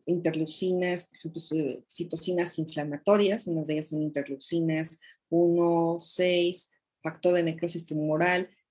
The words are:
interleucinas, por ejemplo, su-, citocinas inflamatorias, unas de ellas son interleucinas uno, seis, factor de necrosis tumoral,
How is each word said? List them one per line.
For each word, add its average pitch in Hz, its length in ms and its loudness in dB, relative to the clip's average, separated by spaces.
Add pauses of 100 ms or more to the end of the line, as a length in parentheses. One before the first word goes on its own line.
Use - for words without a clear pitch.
interleucinas, 175 1000 0
por - 120 -20
ejemplo, 165 240 -10
su-, 151 480 -4
citocinas 170 720 -4
inflamatorias, 185 880 0
unas 160 180 -2
de 151 80 -2
ellas 156 160 -4
son 156 140 -2
interleucinas 156 960 -2 (300)
uno, 170 680 4
seis, 180 680 0 (320)
factor 160 320 2
de 170 100 4
necrosis 165 440 -4
tumoral, 160 640 0 (200)